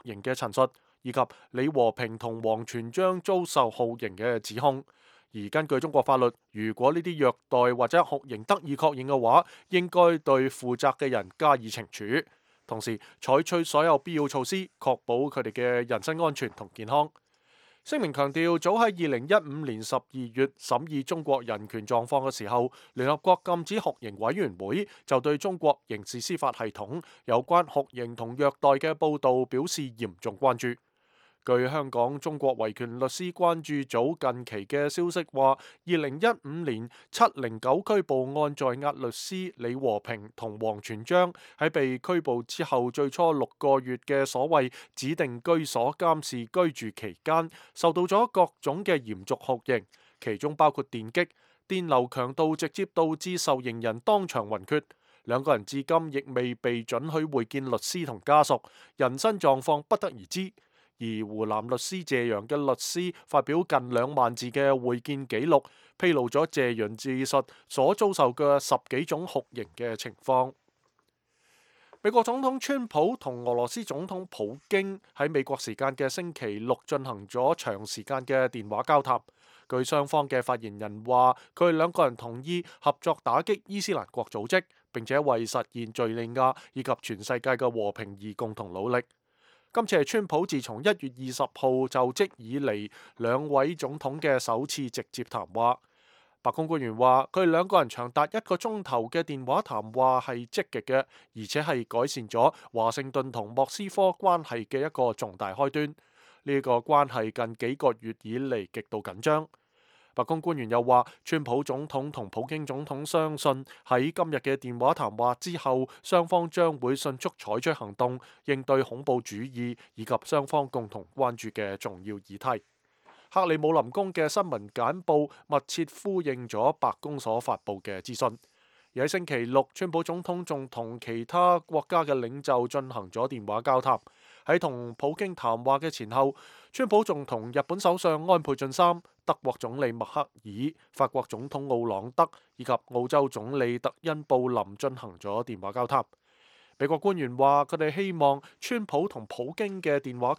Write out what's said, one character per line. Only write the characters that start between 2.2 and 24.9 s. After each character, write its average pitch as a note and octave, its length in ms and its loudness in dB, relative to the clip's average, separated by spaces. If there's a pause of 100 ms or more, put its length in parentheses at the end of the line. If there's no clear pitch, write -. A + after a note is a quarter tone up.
王 A2 200 0
全 A#2 280 -8
璋 F#3 300 0
遭 F#3 220 2
受 C3 280 2
酷 A#2 260 -2
刑 G#2+ 180 -8
嘅 A#2 240 0
指 G#2+ 200 -10
控。 C3+ 240 2 (500)
而 A2 60 -10 (100)
根 D#3 180 0
據 C3 120 2
中 D3+ 120 -4
國 C#3+ 100 4
法 C3+ 160 4
律， B2 140 4 (200)
如 A2 220 -4
果 B2+ 180 4
呢 E3+ 100 0
啲 E3+ 140 -6
虐 C3+ 160 4 (160)
待 B2 280 4
或 B2 120 2
者 E3+ 160 6
酷 D3+ 240 -2
刑 A2 180 -10
得 G3+ 180 2
以 C#3+ 120 -4
確 D3 200 2
認 B2+ 100 -8
嘅 C#3 160 2
話， B2+ 240 6 (240)
應 F3+ 180 0
該 E3+ 320 6
對 C3+ 300 4
負 B2 260 -4
責 C3+ 220 2
嘅 C#3 120 -2
人 G#2 280 -2
加 D3 180 6
以 A2+ 140 -6
懲 G#2+ 220 -8
處， A#2 360 -2 (380)
同 A2+ 160 -8
時 A2+ 160 -6 (240)
採 C#3 220 4
取 E3+ 200 0
所 D3+ 200 2
有 D#3+ 160 6
必 F3 140 -10
要 D3 140 0
措 C3 160 -2
施， F#3+ 240 -4 (120)
確 B2+ 260 2
保 A#2+ 100 2 (100)
佢 C3+ 180 -4
哋 A2+ 80 -6
嘅 B2 380 0
人 A2+ 120 -2
身 D#3+ 180 -4
安 D#3+ 140 2
全 C3 180 -4
同 G#2 220 -14
健 A2 140 -12
康。 C#3+ 220 2 (760)
聲 D4+ 180 -2
明 E3+ 100 -2
強 C#3 220 0
調， E3 240 2
早 F3+ 180 0
喺 A3+ 80 4
二 E3+ 340 0
零 B2 100 -6
一 F3+ 60 2
五 D#3 320 0
年 A2 180 -6
十 A#2+ 120 -4
二 B2+ 60 0 (100)
月 B2+ 360 -2 (100)
審 A#2+ 300 0
議 D3 160 -4
中 E3 200 -4
國 C3+ 200 2
人 G#2+ 240 -6
權 G#2+ 180 -8
狀 A#2 220 2
況 C3+ 180 0
嘅 C3+ 60 -2
時 A2 160 -8
候， A#2+ 240 2 (220)
聯 B2+ 160 0
合 D3 80 2
國 F3+ 260 4
禁 E3+ 220 -2
止 G#3 160 -2
酷 D3+ 180 -2
刑 G#2 200 -10
委 A2+ 140 0
員 D3+ 240 -2
會 A#2+ 300 -2 (180)